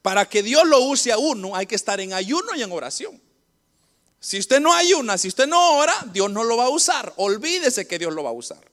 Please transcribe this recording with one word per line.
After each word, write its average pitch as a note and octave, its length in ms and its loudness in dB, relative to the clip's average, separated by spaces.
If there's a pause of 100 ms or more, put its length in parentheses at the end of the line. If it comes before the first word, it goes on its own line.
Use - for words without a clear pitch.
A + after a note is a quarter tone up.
para G3 260 0
que G#3 160 0
Dios C#4+ 240 4
lo C#4+ 140 6
use B3+ 320 0
a G#3+ 60 2
uno, G#3+ 360 -2
hay F#3+ 120 -4
que G#3 80 -8
estar G3 260 -4
en F#3+ 140 -8
ayuno D#4 420 -4
y C4 60 -6
en F#3 100 -8
oración. D#3+ 480 -10 (960)
Si - 200 -8
usted B3+ 200 2
no D#4+ 140 4
ayuna, D#4+ 460 2
si F#3 100 -4
usted C4 180 0
no E4+ 300 4
ora, D#4 180 2 (180)
Dios G3 180 0
no G#3+ 140 -2
lo A#3 120 0
va A#3+ 80 2
a B3+ 60 2
usar. C4 460 -2
Olvídese B3 720 -2
que F3 120 -8
Dios E3 160 -4
lo D#3 80 -6
va B2+ 80 -6
a A#2 40 -6
usar. - 380 -16